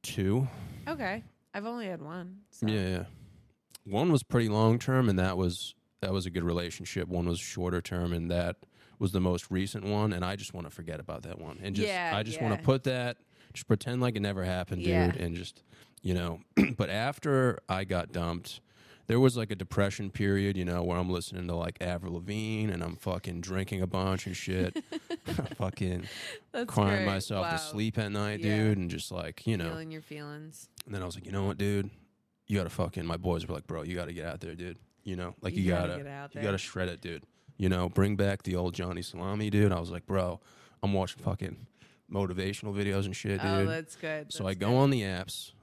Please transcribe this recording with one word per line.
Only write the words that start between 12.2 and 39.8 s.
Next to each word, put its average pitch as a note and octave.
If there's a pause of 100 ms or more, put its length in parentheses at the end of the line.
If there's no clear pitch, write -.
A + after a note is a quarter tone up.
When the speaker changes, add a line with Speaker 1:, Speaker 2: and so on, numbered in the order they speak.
Speaker 1:
just G#2+
wanna -
Speaker 2:
yeah. -
Speaker 1:
put C3+
that, B2 (360)
just -
pretend A#2
like A#2+
it G#2
never G2
happened, F2+
dude, F2
Speaker 2:
Yeah. F2+
Speaker 1:
and E2+
just, - (380)
you F#2
know. F2 (160)
<clears throat> -
But F2+
after B2+ (100)
I F#2+
got F2+
dumped, E2+ (480)
there A2+
was, B2+
like, A2
a G2+
depression F#2+
period, G2
you F2+
know, F2
where F2
I'm F2+
listening F2+
to, E2+
like, E2+
Avril F2+
Lavigne G#2+
and F2
I'm E2
fucking F2+
drinking F#2+
a F#2
bunch F#2+
and F#2
shit. F#2 (160)
<laughs> -
Speaker 2:
<laughs> D3+
Speaker 1:
Fucking F#2 (460)
Speaker 2:
That's A#3+
Speaker 1:
crying G2+
Speaker 2:
great. F#2
Speaker 1:
myself F#2+
to E2+
Speaker 2:
Wow. D#2+
Speaker 1:
sleep G#2+
at G#2+
night, G#2
Speaker 2:
Yeah. G#2
Speaker 1:
dude, G#2+
and F2
just, E2
like, E2
you A2
know. E2+
Speaker 2:
Feeling D#3+
your D#3
feelings. D3+ (160)
Speaker 1:
And -
then F#2+
I F2+
was F2
like, F#2
"You -
know G2
what, G2
dude? G2+ (580)
You G2+
gotta E2+
fucking," E2+
my E2+
boys E2+
were E2
like, C#2
"Bro, D#2+
you F2
gotta E2+
get E2
out E2
there, E2+
dude. F2 (260)
You F#2+
know, F2+
like, F2
Speaker 2:
You F#2+
Speaker 1:
you F2+
Speaker 2:
gotta F2
Speaker 1:
gotta, F2+
Speaker 2:
get -
out C#3+
Speaker 1:
you -
Speaker 2:
there. -
Speaker 1:
gotta F#2+
shred F#2
it, E2+
dude. E2+ (340)
You F#2+
know, F2+
bring G2
back G2
the F2+
old F2
Johnny F2
Salami, G2
dude." G#2
I E2+
was E2+